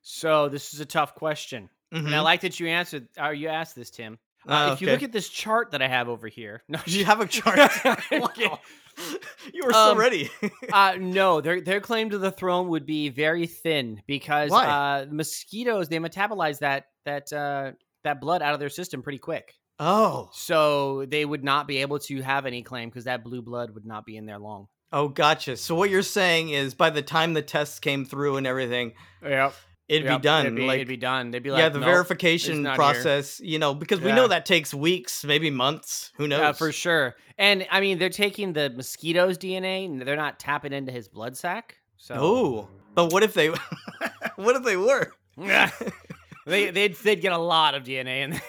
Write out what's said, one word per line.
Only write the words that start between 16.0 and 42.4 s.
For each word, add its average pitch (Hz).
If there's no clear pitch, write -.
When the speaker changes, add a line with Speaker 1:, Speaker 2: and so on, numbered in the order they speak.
Speaker 1:
that, 139
that, 143
uh, 143
that 147
blood 160
out 147
of 139
their 143
system 156
pretty 139
quick. -
Speaker 2:
Oh. 165
Speaker 1:
So 143
they 151
would 147
not 143
be 139
able 139
to 135
have 135
any 123
claim 117
'cause 117
that 123
blue 123
blood 120
would 107
not 110
be 110
in 107
there 104
long. 104
Speaker 2:
Oh, 147
gotcha. 147
So 165
what 196
you're 190
saying 170
is 139
by 165
the 151
time 160
the 151
tests 147
came 139
through 139
and 135
everything, 123
Speaker 1:
Yep. 139
Speaker 2:
it'd 151
Speaker 1:
Yep. 131
Speaker 2:
be 127
done. 147
Speaker 1:
It'd 113
be, 131
Speaker 2:
Like, 131
Speaker 1:
it'd 131
be 127
done. 127
They'd 123
be 139
Speaker 2:
yeah, 135
Speaker 1:
like, 151
Speaker 2:
the 143
Speaker 1:
"Nope, 139
Speaker 2:
verification 175
Speaker 1:
it's 151
not 139
here." 131
Speaker 2:
process, 139
you 156
know, 143
because 165
we 190
Speaker 1:
Yeah. 220
Speaker 2:
know 247
that 175
takes 160
weeks, 170
maybe 151
months. 139
Who 143
Speaker 1:
Yeah, 143
Speaker 2:
knows? 151
Speaker 1:
for 160
sure. 156
And, 196
I 190
mean, 196
they're 185
taking 202
the 147
mosquito's 165
D 185
N 185
A, 190
and 139
they're 139
not 147
tapping 143
into 135
his 120
blood 113
sac. 185
So -
Speaker 2:
Oh, 151